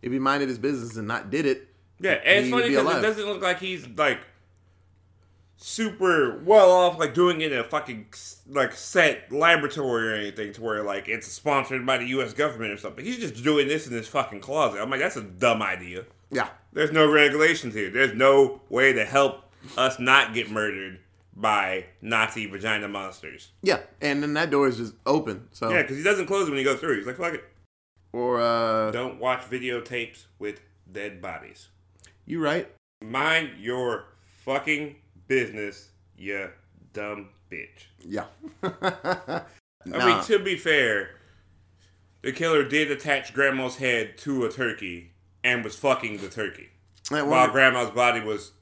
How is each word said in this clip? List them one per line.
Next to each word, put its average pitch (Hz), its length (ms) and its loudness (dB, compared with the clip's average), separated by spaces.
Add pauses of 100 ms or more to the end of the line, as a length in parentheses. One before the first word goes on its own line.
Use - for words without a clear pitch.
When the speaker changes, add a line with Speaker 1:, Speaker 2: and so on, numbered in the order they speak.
Speaker 1:
If 123 120 -4
he 135 60 0
minded 139 280 2
his 127 100 -6
business 117 380 -4
and 110 100 -8
not 110 240 -6
did 151 160 -2
it, 131 220 -2 (320)
Speaker 2:
Yeah, 185 120 0
and - 260 4
it's 254 80 2
Speaker 1:
he 247 60 0
Speaker 2:
funny 240 120 2
Speaker 1:
would 240 60 2
be 139 60 2
Speaker 2:
'cause - 100 4
it 160 60 2
Speaker 1:
alive. 160 100 2
Speaker 2:
doesn't 214 240 0
look 202 160 -6
like 180 180 -2
he's, 185 300 -8
like, 135 300 0 (1400)
super 180 840 0
well 190 280 10
off, 180 280 6
like, 151 140 0
doing 170 280 4
it 151 100 0
in 131 80 0
a 117 40 -2
fucking, 127 480 -6
s-, - 380 -16
like, 135 240 0
set - 580 0
laboratory 139 800 2
or 110 40 -2
anything 104 380 -6
to 110 80 -16
where, 107 220 -4
like, 101 240 -6
it's 110 200 -6
sponsored 131 580 -2
by 127 120 0
the 120 100 -4
U 131 140 -2
S 110 120 -6
government 113 380 -2
or 101 60 -8
something. - 280 -12
He's 240 140 -8
just 120 240 -10
doing 147 240 4
this 156 200 -4
in 120 60 -8
his 113 140 -6
fucking 110 340 -4
closet. 123 400 0
I'm 117 80 -6
like, 135 100 -2
"That's 175 160 -2
a 127 80 -8
dumb 110 380 0
idea." 90 440 -6 (260)
Speaker 1:
Yeah. 123 180 -2 (240)
Speaker 2:
There's 151 180 0
no 156 180 6
regulations 147 680 4
here. 101 140 -4
There's 117 260 2
no 135 540 6
way 131 240 4
to 110 120 0
help 139 380 2 (340)
us 127 220 0
not 127 340 4
get 110 180 -4
murdered 95 480 -4 (360)
by 98 500 0 (160)
Nazi 110 460 0
vagina 104 400 -4
monsters. 95 640 -12 (100)
Speaker 1:
Yeah, 190 180 0 (220)
and 143 200 -2
then 147 120 -4
that 160 160 0
door 143 180 4
is 120 100 0
just 113 160 -8 (120)
open, 131 460 -2
so. - 180 -6
Speaker 2:
Yeah, 165 140 2
'cause 135 140 -6
he 151 60 -10
doesn't 190 220 2
close 190 240 0
when 143 80 -2
he 135 60 -2
goes 131 160 0
through. 147 180 -2
He's 98 100 -8
like, 127 100 -10
"Fuck 170 180 -6
it." - 80 -12 (680)
Speaker 1:
Or, 123 300 -2
uh, 113 500 0
Speaker 2:
Don't 127 280 -6
watch 123 300 -2
videotapes 123 760 -8 (140)
with 104 200 -8 (320)
dead 98 300 -12
bodies. 80 480 -16 (560)
Speaker 1:
You 160 180 -6
right. 151 260 -2 (340)
Speaker 2:
Mind 143 560 -2
your 120 460 -4 (400)
fucking 143 520 -4 (300)
business, 107 640 -2 (260)
you 98 340 -8 (440)
dumb 104 360 -10 (220)
bitch. - 360 -16 (180)
Speaker 1:
Yeah. 98 200 -8 (200)
<laughs> - 180 -16
Speaker 2:
I 180 800 -6 (440)
Speaker 1:
Nah. 87 200 -2
Speaker 2:
mean, 107 200 4
to 214 120 2
be 190 180 -2
fair, 120 600 0 (1080)
the 131 100 -6
killer 156 320 2
did 143 280 0
attach 139 420 -4
Grandma's 131 440 0
head 120 420 -2
to 135 260 -2
a 110 60 -2
turkey 95 600 -8 (300)
and 123 200 0
was 107 120 -10
fucking 120 440 -2
the 98 100 -12
turkey. - 400 -10 (400)
Speaker 1:
That 147 160 -2
Speaker 2:
While 131 200 4
Speaker 1:
one 123 60 0
Speaker 2:
Grandma's 127 380 4
body 117 320 2
was 107 300 -8 (100)